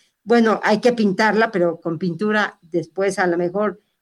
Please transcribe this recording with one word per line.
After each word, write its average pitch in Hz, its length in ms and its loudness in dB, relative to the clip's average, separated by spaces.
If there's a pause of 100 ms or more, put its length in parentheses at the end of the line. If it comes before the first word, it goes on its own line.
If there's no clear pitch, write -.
(240)
Bueno, 220 380 2
hay 214 180 0
que 240 120 4
pintarla, 220 580 2
pero 170 300 -2
con 165 180 -6
pintura 202 640 -4
después 180 560 -4
a 185 80 0
lo 170 100 0
mejor, 190 440 -2 (220)